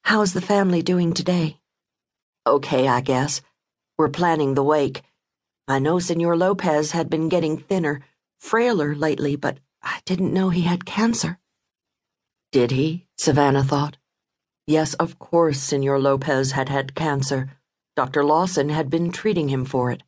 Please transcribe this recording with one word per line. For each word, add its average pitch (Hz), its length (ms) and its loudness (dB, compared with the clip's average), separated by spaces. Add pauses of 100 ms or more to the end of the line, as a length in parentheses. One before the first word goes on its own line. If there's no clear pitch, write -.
"How's 214 280 2
the 185 80 -2
family 185 420 2
doing 175 300 2
today?" 170 480 -2 (840)
"Okay, 135 440 2
I 123 120 2
guess. 131 420 -2 (540)
We're 156 120 2
planning 156 460 0
the 139 100 2
wake. 147 400 0 (640)
I 135 100 0
know 147 180 2
Señor 170 400 0
Lopez 175 540 0
had 165 180 -2
been 160 200 -2
getting 160 300 0
thinner, 156 460 -4 (340)
frailer 214 560 0
lately, 147 420 -2
but 139 220 -4 (240)
I - 220 -8
didn't 185 280 -2
know 190 180 0
he 175 120 0
had 175 240 -2
cancer." 214 520 -2 (1120)
Did 120 180 2
he? 156 360 -2 (100)
Savannah 139 480 4
thought. 143 320 -2 (680)
Yes, 156 280 2
of - 240 -4
course 165 400 2
Señor 139 440 0
Lopez 135 500 0
had 135 160 -2
had 139 260 -4
cancer. 139 600 -2 (380)
Doctor 139 300 0
Lawson 160 460 2
had 151 200 -2
been 170 220 -2
treating 175 360 -2
him 135 160 -2
for 127 260 -2
it. 123 180 -6